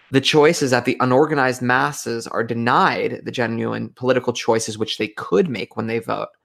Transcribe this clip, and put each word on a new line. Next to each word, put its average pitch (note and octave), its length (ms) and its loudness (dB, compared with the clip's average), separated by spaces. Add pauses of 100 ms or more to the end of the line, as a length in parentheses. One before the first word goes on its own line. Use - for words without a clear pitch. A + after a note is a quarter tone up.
The C3+ 100 2
choice D3+ 440 4
is B2+ 80 0
that A#2+ 140 2
the B2+ 140 0
unorganized B2+ 640 2
masses B2 640 -2
are - 180 -4
denied A#2 800 0
the - 60 -8
genuine A2+ 600 -4
political B2+ 440 0
choices A2+ 460 -2
which - 180 -4
they G#2+ 120 -4
could - 380 0
make G#2+ 300 -8
when A2+ 80 -4
they A2+ 140 -2
vote, G#2+ 300 -6 (160)